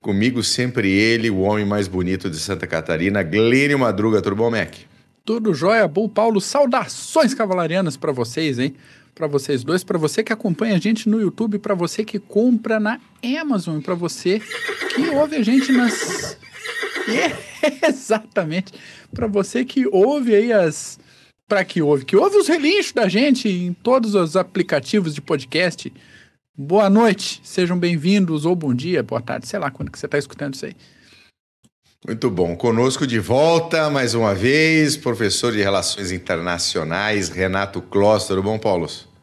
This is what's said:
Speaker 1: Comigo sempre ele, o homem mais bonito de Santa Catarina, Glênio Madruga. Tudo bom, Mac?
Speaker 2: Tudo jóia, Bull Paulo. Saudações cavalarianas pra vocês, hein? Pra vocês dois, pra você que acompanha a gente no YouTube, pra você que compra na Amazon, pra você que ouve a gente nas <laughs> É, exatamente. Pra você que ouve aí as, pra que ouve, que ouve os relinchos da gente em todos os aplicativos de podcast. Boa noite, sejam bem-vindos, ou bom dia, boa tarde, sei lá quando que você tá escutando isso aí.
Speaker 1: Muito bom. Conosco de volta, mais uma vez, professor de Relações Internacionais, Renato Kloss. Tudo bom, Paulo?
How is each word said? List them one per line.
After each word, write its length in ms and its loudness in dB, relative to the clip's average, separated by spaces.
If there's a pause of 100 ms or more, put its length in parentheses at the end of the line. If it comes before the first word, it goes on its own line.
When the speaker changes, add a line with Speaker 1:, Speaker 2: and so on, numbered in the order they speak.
Speaker 1:
Comigo 400 0
sempre 480 -2
ele, 380 2
o 120 0
homem 260 0
mais 200 0
bonito 440 -4
de 80 -8
Santa 280 -6
Catarina, 560 -2
Glênio 560 2
Madruga. 440 2
Tudo 120 0
bom, 160 0
Mac? 240 -4 (520)
Speaker 2:
Tudo 260 0
jóia, 340 2
Bull 220 -2
Paulo. 320 2
Saudações 960 0
cavalarianas 640 -2
pra 120 -4
vocês, 480 -2
hein? 160 -2 (400)
Pra 120 -4
vocês 360 -2
dois, 220 -2
pra 140 -2
você 260 0
que 80 -2
acompanha 440 0
a 40 2
gente 260 0
no 140 2
YouTube, 380 -2
pra 160 -2
você 280 -2
que 160 -6
compra 600 2
na 180 -2 (400)
Amazon, 420 -2
pra 140 -4
você 460 -2 (540)
que 160 0
ouve 260 0
a 60 2
gente 280 2
nas 680 0
<laughs> 80 -20 (640)
É, 760 -2
exatamente. 840 -2 (400)
Pra 140 -4
você 400 0
que 200 0
ouve 480 4
aí 160 4
as, 480 0 (480)
pra 180 2
que 180 -2
ouve, 240 2
que 100 2
ouve 200 6
os 120 4
relinchos 440 2
da 140 2
gente 420 2
em 260 -2
todos 400 0
os 200 2
aplicativos 800 0
de 60 -10
podcast. 720 -4 (640)
Boa 340 2
noite, 520 2
sejam 360 -2
bem-vindos, 680 0
ou 100 2
bom 200 -2
dia, 280 -2
boa 180 -4
tarde, 260 -8
sei 120 -8
lá 120 -4
quando 200 -10
que 80 -20
você 80 -10
tá 120 0
escutando 360 -8
isso 120 -12
aí. 80 -14 (1300)
Speaker 1:
Muito 240 -2
bom. 260 -2
Conosco 500 0
de 120 -2
volta, 720 2
mais 240 -2
uma 200 2
vez, 640 2
professor 560 -2
de 100 0
Relações 500 -2
Internacionais, 1160 -2
Renato 540 -4
Kloss. 440 2
Tudo 160 -2
bom, 160 -2
Paulo? 280 -2 (360)